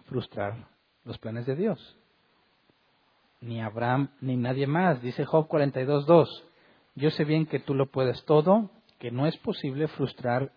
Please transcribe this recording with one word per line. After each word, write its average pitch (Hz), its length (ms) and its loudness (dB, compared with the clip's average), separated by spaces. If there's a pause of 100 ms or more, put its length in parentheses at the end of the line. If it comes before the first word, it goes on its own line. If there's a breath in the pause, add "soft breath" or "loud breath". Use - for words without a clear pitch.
frustrar 113 600 -8 (360)
los 117 140 -14
planes 120 280 -8
de 135 100 -4
Dios. 185 420 -6 (1400)
Ni 117 200 -8
Abraham, 120 480 -2 (120)
ni 131 160 -4
nadie 127 300 -2
más. 156 340 2
Dice 123 240 -6
Job 160 220 2
cuarenta 143 340 0
y 127 40 -4
dos 143 200 0
dos, 160 400 6 (500 soft breath)
"Yo 143 160 0
sé 160 120 -2
bien 156 220 2
que 143 140 -4
tú 143 140 -4
lo 135 120 2
puedes 127 400 -2
todo, 185 440 4 (300)
que 117 120 -8
no 131 160 0
es 160 100 -2
posible 151 500 -4
frustrar 131 680 -2